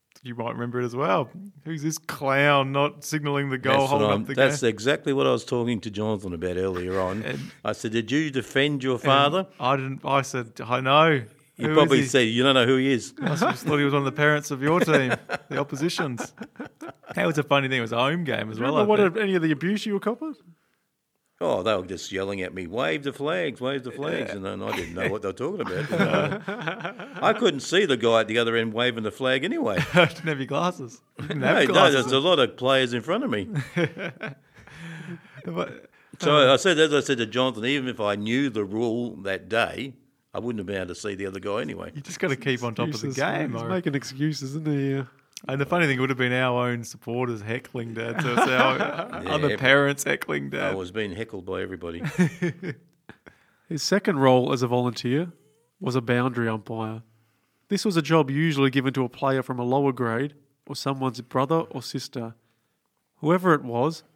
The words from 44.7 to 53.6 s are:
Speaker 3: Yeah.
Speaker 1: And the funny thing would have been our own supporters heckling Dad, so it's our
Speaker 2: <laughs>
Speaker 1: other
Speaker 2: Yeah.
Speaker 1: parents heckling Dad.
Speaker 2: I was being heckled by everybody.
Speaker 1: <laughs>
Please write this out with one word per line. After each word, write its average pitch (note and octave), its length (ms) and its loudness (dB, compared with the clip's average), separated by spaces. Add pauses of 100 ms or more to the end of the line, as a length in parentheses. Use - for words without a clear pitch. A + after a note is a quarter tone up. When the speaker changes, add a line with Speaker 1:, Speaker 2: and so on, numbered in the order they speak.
Speaker 3:
Yeah. C3+ 120 -2 (460)
Speaker 1:
And C#3 100 -2
the C#3 60 0
funny E3+ 220 2
thing C3 120 2
would C3 100 2
have B2+ 80 -2
been B2 140 2
our B2 380 2
own A#2+ 160 -4
supporters A#2+ 560 -6
heckling A#2 540 -8
Dad, A2+ 260 -4
so B2+ 100 0
it's - 160 4
our C3 640 2
Speaker 2:
<laughs> F3 140 -6
Speaker 1:
other D3+ 220 2
Speaker 2:
Yeah. A#2 80 0
Speaker 1:
parents C#3 480 4
heckling C#3+ 460 -2
Dad. C#3+ 200 -2
Speaker 2:
I G2 40 -2
was F#2 160 -6
being G#2 220 -4
heckled G2 320 -10
by F#2 160 -4
everybody. E2+ 400 -8 (140)
Speaker 1:
<laughs> - 1500 -6